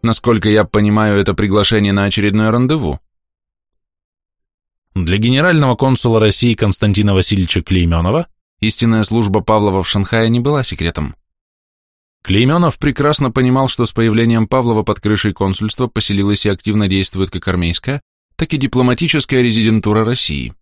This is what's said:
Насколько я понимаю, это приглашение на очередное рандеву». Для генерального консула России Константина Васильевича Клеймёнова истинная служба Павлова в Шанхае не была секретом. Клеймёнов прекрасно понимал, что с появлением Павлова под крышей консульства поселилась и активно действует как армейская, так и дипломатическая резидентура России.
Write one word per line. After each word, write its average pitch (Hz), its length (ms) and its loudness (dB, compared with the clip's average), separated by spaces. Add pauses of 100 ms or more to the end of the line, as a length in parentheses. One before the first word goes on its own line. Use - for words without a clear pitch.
Насколько 113 440 0
я 107 160 4
понимаю, 104 560 2
это 101 120 0
приглашение 101 600 0
на 98 100 2
очередное 104 480 0
рандеву». 123 480 -2 (2000)
Для 90 200 -2
генерального 135 600 2
консула 123 420 2
России 110 360 2
Константина 104 600 0
Васильевича 95 480 0
Клеймёнова 90 640 0 (320)
истинная 110 460 0
служба 104 380 0
Павлова 101 420 0
в - 40 -8
Шанхае 113 400 0
не 117 120 2
была 139 240 -2
секретом. 82 500 -6 (1080)
Клеймёнов 139 560 2
прекрасно 143 520 0
понимал, 127 380 0
что 120 180 -2
с - 60 -6
появлением 113 560 2
Павлова 117 340 0
под 104 160 -2
крышей 104 340 -2
консульства 101 540 -4
поселилась 101 600 -2
и - 20 0
активно 101 400 -2
действует 95 420 -2
как - 160 -10
армейская, 90 560 -2 (320)
так - 200 -4
и - 20 -2
дипломатическая 127 840 0
резидентура 110 640 2
России. 73 580 -4